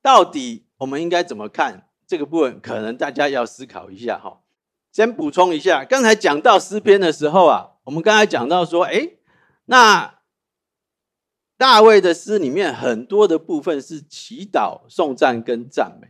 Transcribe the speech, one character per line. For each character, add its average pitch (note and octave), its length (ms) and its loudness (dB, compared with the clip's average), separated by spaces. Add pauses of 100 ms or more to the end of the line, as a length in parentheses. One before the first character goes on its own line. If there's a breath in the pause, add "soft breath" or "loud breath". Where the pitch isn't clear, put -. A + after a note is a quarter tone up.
到 B3 240 6
底 B2+ 400 -10 (140)
我 C3+ 80 -8
们 C#3 160 -8
应 E3+ 80 -6
该 F3 120 0
怎 D#3 140 -8
么 G#2 140 -14
看？ A#2 400 -8 (160)
这 F#3 100 -6
个 D3 80 -6
部 D#3 160 -4
分 B2+ 200 -2
可 A2+ 200 -10
能 A2+ 160 -8
大 C#3+ 140 -6
家 D3 180 -4
要 C3 160 -4
思 B2+ 220 -16
考 F#2+ 240 -20
一 F#2+ 80 -20
下 A2+ 200 -8
哈。 - 220 -18 (500)
先 A#3 240 0
补 - 160 -6
充 F3+ 240 0
一 D3 60 -6
下， D3 240 -2
刚 C4 180 0
才 A3 120 4
讲 D#3 260 -2
到 A#3 180 4
诗 G#3 220 -6
篇 G3+ 200 4
的 E3+ 120 0
时 D3+ 160 -4
候 F3 180 4
啊， G2+ 380 0
我 C3 60 -16
们 D#3 120 -8
刚 G#3+ 160 2
才 G#3+ 60 4
讲 D3 240 -4
到 F3 160 0
说， E3+ 200 -2
诶， A#3 340 -6 (480)
那 G#3+ 540 2 (1400)
大 B3 260 4
卫 G#3+ 180 8
的 F3+ 140 2
诗 G3+ 240 -6
里 D#3 100 -2
面 D#3 260 -4
很 A#2 300 -6
多 G#3 240 0
的 D#3+ 100 0
部 D#3 220 -6
分 D3 200 -6
是 D3 200 -16
祈 - 460 -20
祷、 A2 420 -6
颂 D3+ 260 -4
赞 B2 260 0
跟 A#2+ 280 -8
赞 F#2 320 -6
美。 - 100 -20